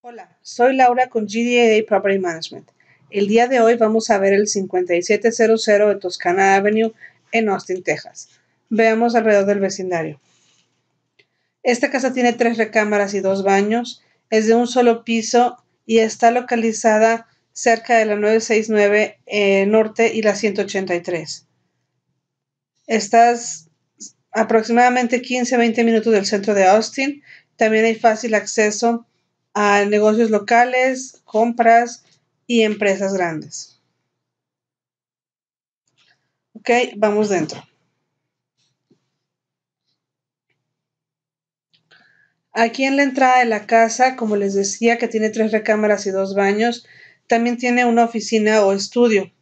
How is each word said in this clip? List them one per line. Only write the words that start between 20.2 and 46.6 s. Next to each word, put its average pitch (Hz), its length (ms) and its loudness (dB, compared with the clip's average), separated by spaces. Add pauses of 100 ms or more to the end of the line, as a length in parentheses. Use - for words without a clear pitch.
la 208 140 0
ciento 202 280 -4
ochenta 190 320 -6
y 170 60 -6
tres. 165 460 -10 (1400)
Estás 233 840 0 (640)
aproximadamente 240 880 0
quince, 247 340 -4
veinte 233 300 0
minutos 226 260 0
del 202 140 0
centro 202 280 -4
de 196 120 2
Austin. 247 580 0 (320)
También 220 300 0
hay 226 100 0
fácil 220 400 0
acceso 214 720 -2 (480)
a 202 300 2
negocios 214 460 2
locales, 254 960 0
compras 233 760 0 (440)
y 233 160 2
empresas 202 500 -2
grandes. 160 640 -8 (2750)
Ok, - 180 -8 (240)
vamos 208 340 0
dentro. 170 340 -4 (4000)
Aquí 233 340 0
en 269 100 0
la 285 80 2
entrada 262 380 2
de 240 40 2
la 214 220 -4
casa, 226 480 2
como 214 220 -4
les 196 180 -4
decía, 226 420 0
que 233 100 -4
tiene 220 220 -2
tres 220 220 -2
recámaras 214 560 0
y - 20 -4
dos 190 240 -4
baños, 208 540 -2 (400)